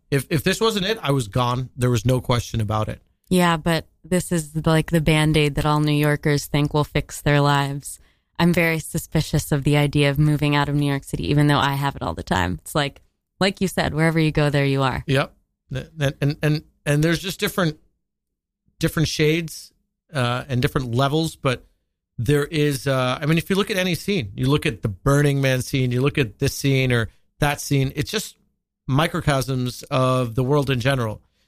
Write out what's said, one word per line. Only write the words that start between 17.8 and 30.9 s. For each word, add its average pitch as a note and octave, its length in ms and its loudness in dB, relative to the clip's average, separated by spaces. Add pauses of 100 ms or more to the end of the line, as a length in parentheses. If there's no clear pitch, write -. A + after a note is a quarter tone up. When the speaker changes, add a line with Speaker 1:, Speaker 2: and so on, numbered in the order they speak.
Speaker 1:
different D#3+ 300 0
shades, D#3+ 640 -2 (440)
uh, B2 340 -2
and B2+ 140 -2
different C3 320 -2
levels, C#3+ 420 0
but B2+ 300 -4 (500)
there C#3+ 300 2
is, D3 400 -2
uh, C3 340 0
I D3+ 60 -4
mean, D#3+ 100 2
if D#3+ 140 -2
you F#3+ 60 2
look F#3+ 140 0
at G3 60 -2
any F#3 200 0
scene, D#3+ 380 -4
you B2+ 140 -2
look D3 160 2
at C#3+ 160 -4
the - 80 -4
Burning C#3 540 2
Man C3 180 0
scene, B2+ 320 -2
you B2 80 0
look C#3+ 160 0
at B2 220 -4
this C#3 160 -2
scene C3 360 0
or A#2 200 0 (280)
that A3+ 220 0
scene, C3+ 340 0
it's D3 160 -4
just - 280 -8 (480)
microcosms C3+ 1040 -2
of B2+ 440 0
the C3+ 80 0
world C#3 280 0
in B2+ 100 0
general. A#2+ 400 -2 (280)